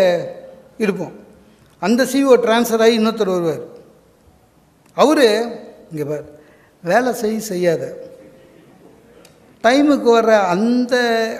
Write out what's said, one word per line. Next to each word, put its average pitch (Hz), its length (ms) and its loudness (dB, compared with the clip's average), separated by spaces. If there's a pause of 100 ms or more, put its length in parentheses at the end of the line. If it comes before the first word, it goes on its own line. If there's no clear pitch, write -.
(800)
இருப்போம். 180 340 -4 (680)
அந்த 240 260 0
சி 277 180 -2
இ - 20 0
ஓ 262 100 6
transfer 226 440 0
ஆகி 226 180 4
இன்னொருத்தர் 214 360 -2
வருவார். 170 300 -4 (1300)
அவரு, 233 640 2 (320)
"இங்கே 151 140 -8
பார், 143 200 -8 (580)
வேலை 226 300 0
செய் 220 260 -6
செய்யாத, 175 680 -4 (1600)
டைமுக்கு 262 480 2
வர்ற 220 300 4
அந்த 233 540 0 (460)